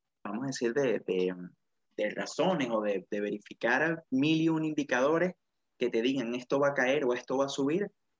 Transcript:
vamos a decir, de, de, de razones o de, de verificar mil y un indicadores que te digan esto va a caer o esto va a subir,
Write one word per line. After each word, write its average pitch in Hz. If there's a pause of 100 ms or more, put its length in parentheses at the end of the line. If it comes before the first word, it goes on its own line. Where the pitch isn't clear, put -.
(240)
vamos 104
a 139
decir, 120
de, 131
de, 92 (640)
de 104
razones 156
o 110
de, 101
de 104
verificar 123
mil 156
y 160
un 156
indicadores 151 (460)
que 123
te 113
digan 127
esto 139
va 143
a 143
caer 135
o 123
esto 131
va 135
a 139
subir, 151 (300)